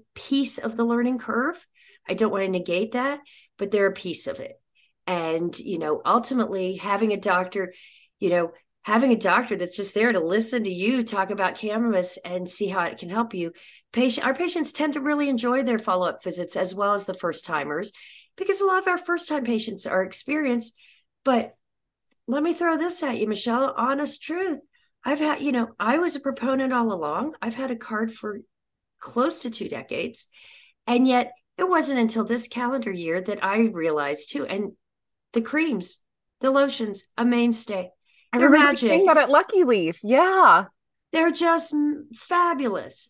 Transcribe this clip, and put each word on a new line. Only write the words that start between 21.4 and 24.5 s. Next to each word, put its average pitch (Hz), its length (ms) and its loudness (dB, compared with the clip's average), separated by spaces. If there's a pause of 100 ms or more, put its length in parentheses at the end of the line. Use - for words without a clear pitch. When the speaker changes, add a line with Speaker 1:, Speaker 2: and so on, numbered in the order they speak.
Speaker 1:
let 269 140 -2
me 339 120 0
throw 339 240 0
this 339 260 0
at 254 160 -4
you, 214 80 -2
Michelle, 240 500 -2
honest 277 460 -2
truth. 349 360 -6 (460)